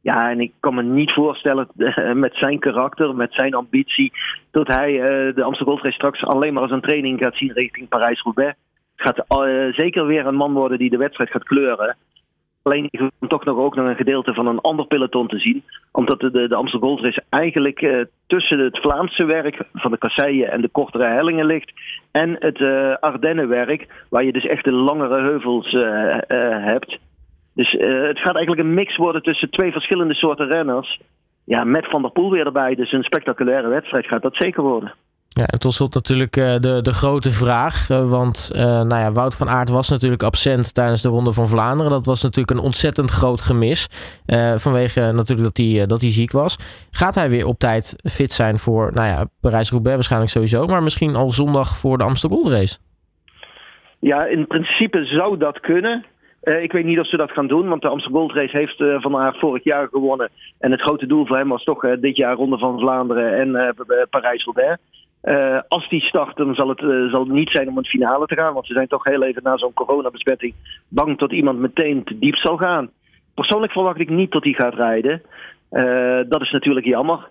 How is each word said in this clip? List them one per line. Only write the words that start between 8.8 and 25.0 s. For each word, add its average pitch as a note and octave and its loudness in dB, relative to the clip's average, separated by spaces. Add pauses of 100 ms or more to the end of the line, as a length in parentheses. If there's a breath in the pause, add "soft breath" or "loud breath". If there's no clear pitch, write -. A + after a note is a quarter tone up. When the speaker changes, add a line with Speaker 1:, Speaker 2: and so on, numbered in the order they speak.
Speaker 1:
Het - -4
gaat, - -2
eh, C3+ 0
zeker E3+ 0
weer D3 2
een C3+ 0
man C#3+ 0
worden C3 0
die B2 0
de A#2+ 2
wedstrijd C3+ -2
gaat - -6
kleuren. B2 0 (680)
Alleen, D3 0
ik - -12
wil C3+ -4
toch D3+ -2
nog C3+ 0
ook C3+ 0
nog B2+ 0
een B2 0
gedeelte C3 0
van A#2 0
een A#2 0
ander D3+ 0
peloton B2+ 0
te G#2+ -6
zien. A#2 0 (280 loud breath)
Omdat B2+ 0
de, C3 0
de, A#2+ 0
de A#2 0
Amstel B2+ -2
Gold C3 0
Race A#2+ -2
eigenlijk, D3 0
eh, C3+ 2 (280)
tussen E3+ 0
het B2+ 0
Vlaamse D#3 -2
werk D#3 -2 (100)
van A#2 -4
de A2+ -2
kasseien C3+ 0
en A#2 -2
de A#2 0
kortere B2+ 0
hellingen D#3 0
ligt. D#3 -2 (400 loud breath)
En E3 0
het, D#3 2
eh, C3+ 2
Ardennenwerk, C3+ -2
waar B2 2
je C3+ 2
dus B2+ -4
echt - -2
de C3+ 2
langere C3+ 0